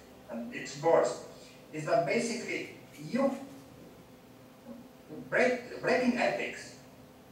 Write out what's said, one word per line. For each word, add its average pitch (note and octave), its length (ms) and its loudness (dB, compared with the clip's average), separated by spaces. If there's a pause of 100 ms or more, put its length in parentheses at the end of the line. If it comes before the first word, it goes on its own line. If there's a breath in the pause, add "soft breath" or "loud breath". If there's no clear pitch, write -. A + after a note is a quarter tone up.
(320)
and A#2 240 -8
its - 220 -10
burst D3+ 400 4 (540 loud breath)
is D3+ 140 -6
that - 220 4
basically - 640 -2 (400)
you C4+ 240 2 (1900)
break, - 520 2
breaking B3 360 2
ethics - 580 -2 (560)